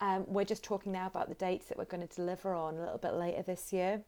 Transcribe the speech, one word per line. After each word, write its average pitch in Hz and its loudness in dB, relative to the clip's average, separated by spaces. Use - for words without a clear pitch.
Um, 190 4
we're 190 4
just 202 0
talking 196 0
now 185 -2
about - -2
the 151 -4
dates 185 0
that - -4
we're - -2
gonna 175 -4
deliver 185 -2
on 160 0
a 165 -4
little - -2
bit - 0
later 175 0
this - -4
year. 190 2